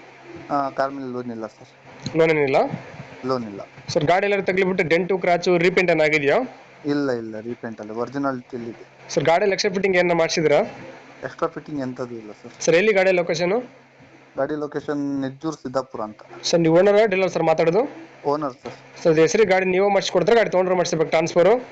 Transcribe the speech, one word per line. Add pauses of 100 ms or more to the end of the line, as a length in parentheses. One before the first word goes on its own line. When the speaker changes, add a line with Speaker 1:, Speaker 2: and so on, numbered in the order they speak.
(520)
Speaker 1:
ಆ,
ಕಾರ್
ಮೇಲೆ
ಲೋನ್
ಇಲ್ಲ
ಸರ್. (500)
Speaker 2:
ಲೋನ್
ಏನಿಲ್ಲ? (680)
Speaker 1:
ಲೋನ್
ಇಲ್ಲ. (280)
Speaker 2:
ಸರ್,
ಗಾಡಿ
ಎಲ್ಲ
ತಗ್ಲಿಬಿಟ್ಟು
ಡೆಂಟು,
ಕ್ರಾಚು,
ರೀಪೇಂಟ್
ಏನಾಗಿದೆಯಾ? (480)
Speaker 1:
ಇಲ್ಲ,
ಇಲ್ಲ,
ರೀಪೇಂಟ್
ಅಲ್ಲ,
ಒರಿಜಿನಾಲಿಟಿ
ಇದೆ.
Speaker 2:
ಸರ್,
ಗಾಡಿ
ಎಲ್ಲ
ಎಕ್ಸ್ಟ್ರಾ
ಫಿಟ್ಟಿಂಗ್
ಏನಾರ
ಮಾಡ್ಸಿದ್ರಾ? (680)
Speaker 1:
ಎಕ್ಸ್ಟ್ರಾ
ಫಿಟ್ಟಿಂಗ್
ಎಂತದೂ
ಇಲ್ಲ
ಸರ್.
Speaker 2:
ಸರ್,
ಎಲ್ಲಿ
ಗಾಡಿ
ಲೊಕೇಶನ್? (760)
Speaker 1:
ಗಾಡಿ
ಲೊಕೇಶನ್
ನೆಜ್ಜೂರ್
ಸಿದ್ದಾಪುರ
ಅಂತ. (240)
Speaker 2:
ಸರ್,
ನೀವು
ಓನರ್
ಡೀಲರ್
ಸರ್
ಮಾತಾಡೋದು? (140)
Speaker 1:
ಓನರ್
ಸರ್.
Speaker 2:
ಸರ್,
ಇದು
ಹೆಸರಿಗೆ
ಗಾಡಿ
ನೀವೇ
ಮಾಡಿಸ್ಕೊಡ್ತಾರೆ,
ಗಾಡಿ
ತೊಗೊಂಡ್ರೆ
ಮಾಡಿಸ್ಬೇಕು
ಟ್ರಾನ್ಸ್ಫರು? (120)